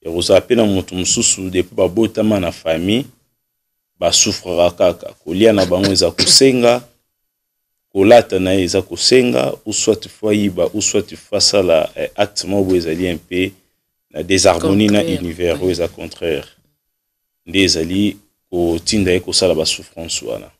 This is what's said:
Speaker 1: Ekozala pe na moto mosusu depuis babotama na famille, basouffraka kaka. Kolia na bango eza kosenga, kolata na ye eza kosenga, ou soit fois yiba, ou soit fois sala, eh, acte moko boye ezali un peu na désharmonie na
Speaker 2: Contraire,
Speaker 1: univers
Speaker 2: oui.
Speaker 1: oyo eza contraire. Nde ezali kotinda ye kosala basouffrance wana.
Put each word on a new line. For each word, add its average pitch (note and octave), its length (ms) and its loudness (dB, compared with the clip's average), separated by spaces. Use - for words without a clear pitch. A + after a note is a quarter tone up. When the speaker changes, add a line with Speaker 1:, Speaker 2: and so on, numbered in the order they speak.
Speaker 1:
Ekozala F2 400 2
pe - 160 0
na A#2 80 4
moto F#2+ 300 -2
mosusu F#2 560 -2
depuis F2+ 240 -2
babotama G#2+ 640 0
na E2+ 120 -4
famille, F2+ 520 -2
basouffraka F2 920 0
kaka. - 200 -18
Kolia G2+ 280 2
na G2 140 2
bango F#2+ 260 0
eza F2+ 180 2
kosenga, B2 800 2
kolata G2+ 460 4
na F#2 160 0
ye G2 100 2
eza F2+ 180 0
kosenga, B2 680 0
ou G#2+ 60 -8
soit - 360 -2
fois G#2+ 260 -4
yiba, F2+ 380 -2
ou G#2+ 80 -4
soit - 340 -4
fois G2 260 -6
sala, F2 540 2
eh, - 220 -8
acte G2+ 300 -4
moko F#2+ 240 0
boye F#2 80 2
ezali E2+ 300 -2
un E2+ 100 -4
peu F2+ 320 -4
na D2+ 120 -10
désharmonie F#2+ 640 2
na G#2 140 2
Speaker 2:
Contraire, - 200 -4
Speaker 1:
univers E2+ 360 -4
Speaker 2:
oui. F2+ 60 -8
Speaker 1:
oyo F#2 80 0
eza E2+ 180 -4
contraire. E2 600 -8
Nde F#2 160 2
ezali F2+ 540 0
kotinda F2 640 0
ye F2+ 80 2
kosala F2+ 340 0
basouffrance D#2+ 680 -6
wana. G#1 380 -10